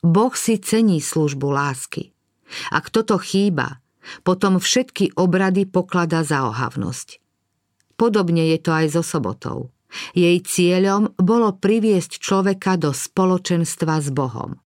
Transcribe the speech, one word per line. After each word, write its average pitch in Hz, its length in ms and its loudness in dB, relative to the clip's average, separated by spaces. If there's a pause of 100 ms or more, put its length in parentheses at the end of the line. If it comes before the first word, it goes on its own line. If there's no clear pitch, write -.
Boh 202 320 4
si 220 240 0
cení 208 400 2
službu 143 560 -2
lásky. 139 560 -6 (640)
Ak - 160 -4
toto 220 320 0
chýba, 190 560 -2 (480)
potom 185 320 2
všetky - 560 0
obrady 185 480 2
pokladá 175 640 -2
za 147 240 -2
ohavnosť. 120 720 -8 (720)
Podobne 175 560 2
je 160 80 2
to 160 160 -2
aj 160 240 0
so 165 80 0
sobotou. - 640 -6 (400)
Jej 175 320 4
cieľom 190 720 2
bolo 214 400 2
priviesť 202 640 0
človeka 190 640 0
do 147 80 0
spoločenstva 170 1120 0
s 143 80 -4
Bohom. 131 560 -4